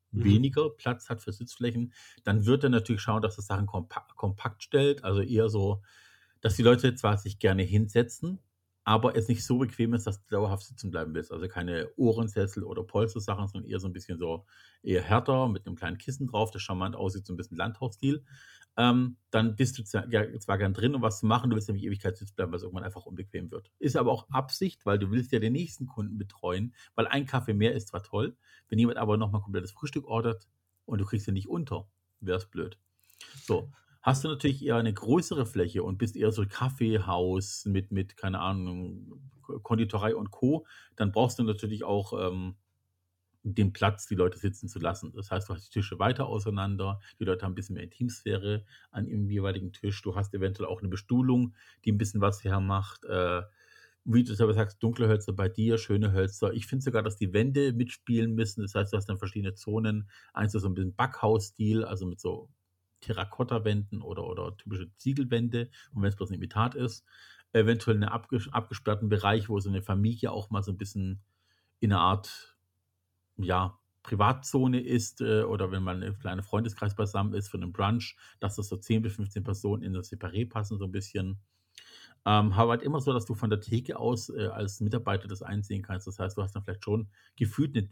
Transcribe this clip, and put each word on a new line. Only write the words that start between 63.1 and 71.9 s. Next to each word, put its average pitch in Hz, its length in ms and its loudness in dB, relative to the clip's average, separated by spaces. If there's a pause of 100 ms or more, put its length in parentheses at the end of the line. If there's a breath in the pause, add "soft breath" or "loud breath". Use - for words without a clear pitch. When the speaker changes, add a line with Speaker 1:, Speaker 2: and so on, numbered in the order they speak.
Speaker 2:
oder, 90 240 -8
oder 90 320 -8
typische 95 400 -10
Ziegelwände, 120 720 0 (240 loud breath)
und 104 80 -2
wenn's 98 140 2
bloß 98 160 -6
ein 92 40 -2
Imitat 107 380 0
ist, 127 320 -6 (480 loud breath)
eventuell 113 440 6
einen 104 120 2
abges-, 110 420 -2
abgesperrten 107 560 -2
Bereich, 101 420 2
wo 104 100 0
so 98 100 -2
eine 95 140 -2
Familie 110 480 0
auch 101 180 -6
mal 98 140 0
so 101 80 -4
ein 92 80 -6
bisschen 98 420 -4 (580)
in 101 140 4